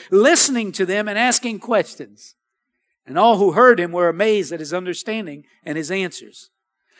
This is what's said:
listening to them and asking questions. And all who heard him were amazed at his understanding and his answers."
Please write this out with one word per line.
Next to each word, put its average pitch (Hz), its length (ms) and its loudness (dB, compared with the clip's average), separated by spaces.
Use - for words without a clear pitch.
listening 233 640 4
to 190 140 -2
them 208 200 -4
and 208 120 -6
asking 233 400 -2
questions. - 760 -6
And 135 100 -6
all 214 220 4
who 190 140 2
heard 233 260 6
him 175 120 -4
were 175 180 0
amazed 185 440 0
at 165 60 -10
his 156 140 -8
understanding 180 680 -8
and 147 100 -8
his 160 140 -8
answers." - 600 -8